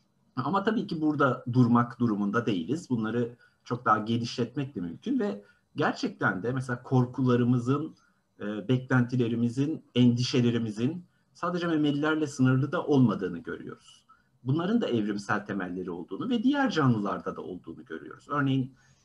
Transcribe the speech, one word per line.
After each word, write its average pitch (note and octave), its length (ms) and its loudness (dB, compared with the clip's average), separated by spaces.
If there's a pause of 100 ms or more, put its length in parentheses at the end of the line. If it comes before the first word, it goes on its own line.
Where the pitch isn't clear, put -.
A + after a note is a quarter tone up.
(360)
Ama D#3+ 280 0
tabii A3 240 0
ki D#3+ 140 -4
burada D3 520 2
durmak A#2+ 460 4
durumunda G#2+ 460 0
değiliz. G#2+ 440 -4
Bunları A#2 460 -2 (280)
çok - 220 -6
daha G#2+ 120 4
genişletmek A#2 800 -4
de - 60 -6
mümkün C3+ 380 -4
ve G3+ 240 -4 (320)
gerçekten A#2+ 680 -2
de A#2 80 -2
mesela B2+ 320 -4
korkularımızın, B2+ 1120 2 (440)
e, G#2 280 -8
beklentilerimizin, B2 1160 0 (100)
endişelerimizin A#2+ 1120 2 (280)
sadece F3 340 -4
memelilerle D3+ 600 0
sınırlı C3 440 2
da F3 140 -2
olmadığını F#2+ 540 4
görüyoruz. - 680 -14 (380)
Bunların F3 380 0
da F3 60 -2
evrimsel G#2 580 -2
temelleri F#2 460 -6
olduğunu F#2 380 -8
ve A#3 140 0
diğer C4+ 260 2
canlılarda G2+ 640 0
da D#2+ 60 -10
olduğunu D#2+ 440 -12
görüyoruz. D#2 440 -14
Örneğin C3+ 460 0 (300)